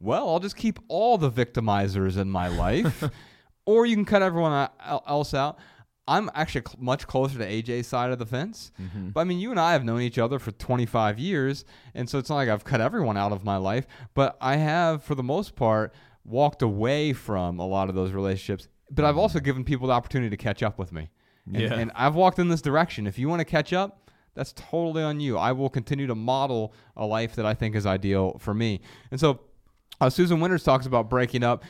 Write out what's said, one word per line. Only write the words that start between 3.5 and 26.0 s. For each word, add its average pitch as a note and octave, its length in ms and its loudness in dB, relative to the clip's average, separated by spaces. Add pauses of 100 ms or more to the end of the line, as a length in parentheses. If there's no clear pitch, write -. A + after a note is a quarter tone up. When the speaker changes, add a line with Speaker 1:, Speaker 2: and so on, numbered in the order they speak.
Speaker 1:
Or A3+ 200 6
you A#3 100 2
can G#3 80 2
cut G3+ 160 4
everyone E3+ 320 2
o-, C#3+ 160 2 (160)
el-, - 220 -4
else D3 260 -2
out. C#3+ 260 -2 (480)
I'm E3 280 2
actually D3 340 -4
cl-, - 160 -14
much B2+ 220 -2
closer C3+ 320 0
to G#2+ 80 -4
A A2 160 -2
J's A#2+ 240 -4
side B2 240 -2
of B2+ 80 -4
the A#2 80 -8
fence. C3+ 520 -8
Speaker 2:
Mm-hmm. F#2 360 -8
Speaker 1:
But, D#3+ 80 2
I - 20 2
mean, F3+ 140 0
you G#3+ 120 -4
and G#3+ 80 -2
I E3+ 140 4
have C3 140 2
known A#2 160 0
each B2 160 -4
other A#2+ 200 0
for A#2 120 -10
twenty-five A2 680 0
years, C#3+ 460 -2 (300)
and A#2+ 120 -6
so C#3+ 120 -4
it's B2+ 100 -4
not D3+ 80 -2
like C3 140 2
I've G#2 140 0
cut - 180 2
everyone C3+ 340 0
out G2+ 160 0
of F#2+ 100 -4
my G2+ 140 -2
life, G2 300 -2 (260)
but C3+ 260 0
I C3 180 0
have, D#3 460 0
for D3+ 120 -4
the C3 80 -4
most D3+ 340 -4
part, A2 380 2 (320)
walked C#3 340 0
away B2+ 540 2
from F2+ 440 -2
a F2+ 80 -4
lot F#2+ 220 0
of F#2 60 -4
those F#2 180 -2
relationships. G2 560 -4 (220)
But D3 160 2
I've D3 100 4
also F3 220 2
Speaker 2:
Mm-hmm. C#3 80 -4
Speaker 1:
given C3 180 0
people C3 240 -2
the B2 60 4
opportunity B2 340 0
to G2+ 200 -6
catch G2+ 140 -2
up G#2 160 -2
with F2 140 -8
me. D#2+ 160 -10 (380)
And, G2 100 -8
Speaker 2:
Yeah. A2+ 160 2
Speaker 1:
and A#2 220 -2
I've C#3 200 2
walked F3+ 240 4
in F3 120 4
this D#3+ 100 0
direction. C#3+ 460 0
If G2 120 -6
you C3+ 120 -2
wanna E3+ 160 -2
catch D#3 260 0
up, G3 380 -4 (240)
that's - 180 -8
totally D#3+ 500 -4
on D3 180 -2
you. B2+ 180 0
I A2 140 2
will C3 180 -2
continue C#3 380 -4